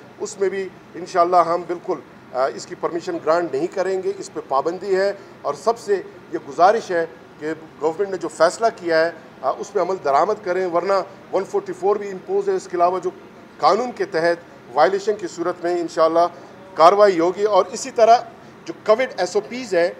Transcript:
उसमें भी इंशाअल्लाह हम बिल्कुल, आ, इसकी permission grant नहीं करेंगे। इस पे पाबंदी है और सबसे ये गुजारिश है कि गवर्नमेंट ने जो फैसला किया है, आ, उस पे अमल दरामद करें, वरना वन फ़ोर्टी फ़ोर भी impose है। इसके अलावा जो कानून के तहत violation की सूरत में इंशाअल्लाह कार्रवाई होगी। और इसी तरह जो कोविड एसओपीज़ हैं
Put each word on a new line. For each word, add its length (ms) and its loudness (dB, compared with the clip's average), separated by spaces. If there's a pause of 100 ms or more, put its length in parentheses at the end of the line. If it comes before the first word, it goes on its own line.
(200)
उसमें 300 -4
भी 200 -6 (260)
इंशाअल्लाह 460 4
हम 200 -2
बिल्कुल, 400 -6 (320)
आ, 120 0
इसकी 280 -8
permission 380 -6
grant 420 0
नहीं 140 -2
करेंगे। 420 -4
इस 180 -8
पे 120 -12
पाबंदी 540 -2
है 240 0 (260)
और 100 -4
सबसे 420 -2 (360)
ये 60 -4
गुजारिश 540 2
है 140 0 (340)
कि 140 -6
गवर्नमेंट 560 -4
ने 80 -6
जो 100 -6
फैसला 400 2
किया 300 0
है, 320 -2 (140)
आ, 60 0
उस 200 -6
पे 100 -2
अमल 140 -2
दरामद 500 2
करें, 220 -2
वरना 380 0 (280)
वन 120 0
फ़ोर्टी 280 -4
फ़ोर 260 0
भी 100 -8
impose 400 -4
है। 80 2
इसके 200 -8
अलावा 220 2
जो 120 -4 (500)
कानून 320 2
के 120 -4
तहत 380 0 (320)
violation 400 2
की 140 -8
सूरत 360 -6
में 120 -2
इंशाअल्लाह 500 2 (500)
कार्रवाई 420 6
होगी। 260 0
और 220 2
इसी 240 -10
तरह 380 6 (380)
जो 80 -10 (120)
कोविड 340 2
एसओपीज़ 560 -4
हैं 240 0